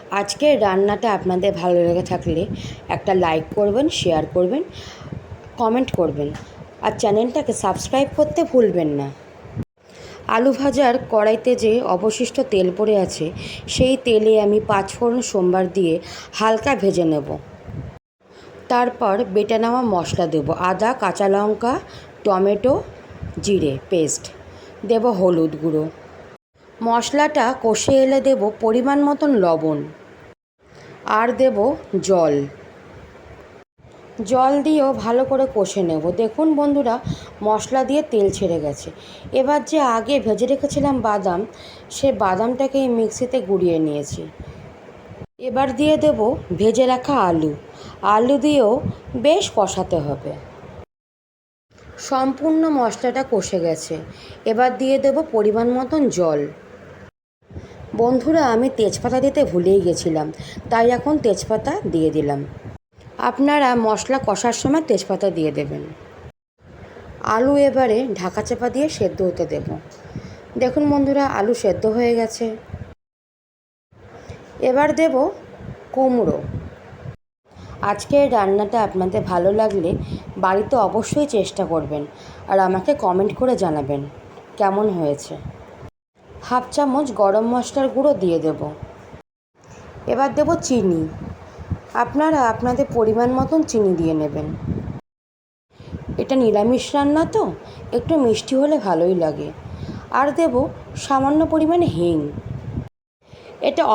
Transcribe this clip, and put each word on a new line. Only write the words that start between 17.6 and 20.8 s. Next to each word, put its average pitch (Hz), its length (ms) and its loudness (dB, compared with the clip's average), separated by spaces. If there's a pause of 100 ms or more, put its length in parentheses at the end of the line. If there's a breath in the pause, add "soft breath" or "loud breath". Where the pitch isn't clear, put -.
তারপর 240 460 0 (180)
বেটে 208 260 2
নেওয়া 233 240 0 (100)
মশলা 170 340 0
দেব, 156 220 0 (220)
আদা, 196 240 0